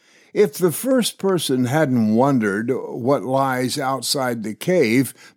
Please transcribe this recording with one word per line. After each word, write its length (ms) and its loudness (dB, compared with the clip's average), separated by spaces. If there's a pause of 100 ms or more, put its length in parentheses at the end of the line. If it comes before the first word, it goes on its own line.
(340)
If 180 2
the 180 0
first 460 0
person 480 0
hadn't 500 2
wondered 560 2
what 540 -2
lies 540 -2
outside 640 -4
the 120 -8
cave, 600 2 (220)